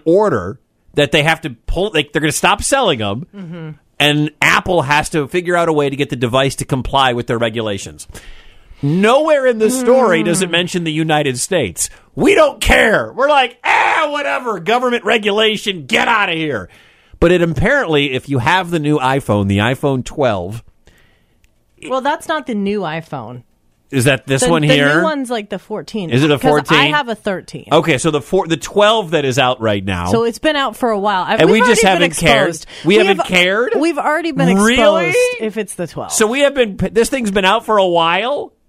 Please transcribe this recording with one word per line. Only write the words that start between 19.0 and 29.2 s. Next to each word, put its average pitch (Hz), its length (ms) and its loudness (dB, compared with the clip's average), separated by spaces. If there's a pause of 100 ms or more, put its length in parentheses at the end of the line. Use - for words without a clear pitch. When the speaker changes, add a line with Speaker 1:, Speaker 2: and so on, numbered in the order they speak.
Speaker 1:
the 98 120 2
iPhone 127 440 -2
twelve, 110 580 -4 (1300)
Speaker 2:
Well, 254 140 -2
that's 294 260 -4
not 311 200 -6
the 254 80 -4
new 202 260 -2
iPhone. 143 600 -10 (480)
Speaker 1:
Is 131 140 0
that 131 220 0
this 135 160 0
Speaker 2:
The, - 80 2
Speaker 1:
one 160 120 2
Speaker 2:
the 147 100 4
Speaker 1:
here? 143 240 4
Speaker 2:
new 330 60 2
one's, 285 280 -2
like, 214 180 -6
the 196 100 -6
fourteen. 208 500 -10
Speaker 1:
Is 127 140 2
it 160 80 4
a 143 60 2
Speaker 2:
'Cause - 80 -4
I - 40 4
Speaker 1:
fourteen? - 440 2
Speaker 2:
have 294 140 -2
a 226 80 -6
thirteen. - 560 -8
Speaker 1:
Okay, 151 260 2
so 156 140 -2
the 147 100 -2
four, 185 260 -2
the 160 100 -2
twelve 208 540 0
that 156 140 0